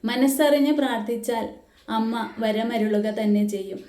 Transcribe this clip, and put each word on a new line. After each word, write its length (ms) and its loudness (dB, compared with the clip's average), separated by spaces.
മനസ്സറിഞ്ഞ് 680 4
പ്രാർത്ഥിച്ചാൽ 640 -2
അമ്മ 160 0
വരമരുളുക 680 0
തന്നെ 240 4
ചെയ്യും. 360 -6